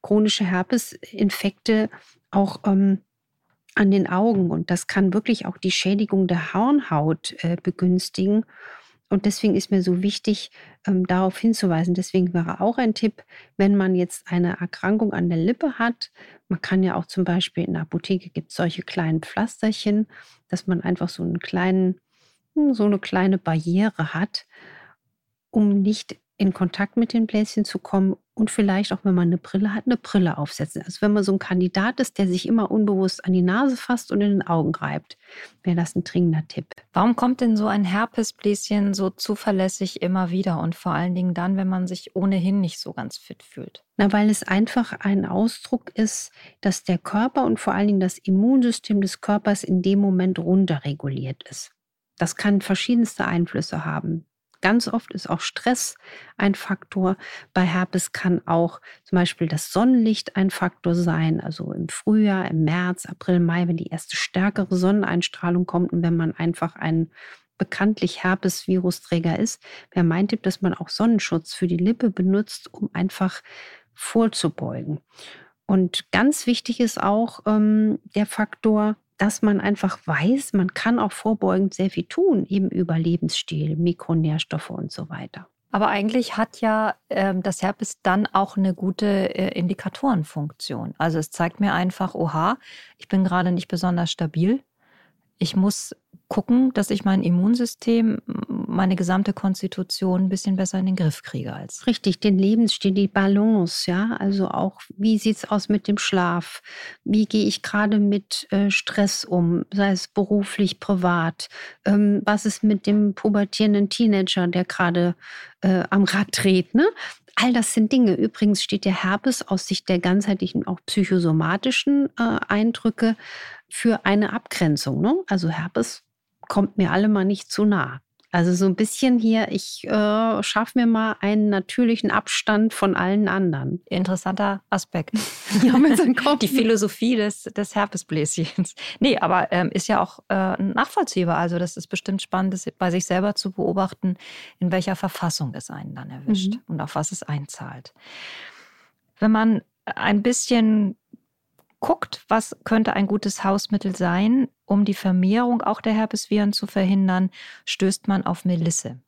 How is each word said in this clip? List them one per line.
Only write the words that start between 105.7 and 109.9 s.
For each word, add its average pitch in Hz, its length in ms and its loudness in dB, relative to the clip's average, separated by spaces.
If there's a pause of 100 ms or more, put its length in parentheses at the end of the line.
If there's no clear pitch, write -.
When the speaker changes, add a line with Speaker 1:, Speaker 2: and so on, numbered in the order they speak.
Speaker 1:
dem 202 120 0
Schlaf? 175 640 -2 (420)
Wie 214 220 2
gehe 214 200 0
ich - 160 -2
gerade 208 380 0
mit, 202 500 -2
äh, 202 200 2
Stress - 540 0
um? 175 480 2
Sei 196 180 2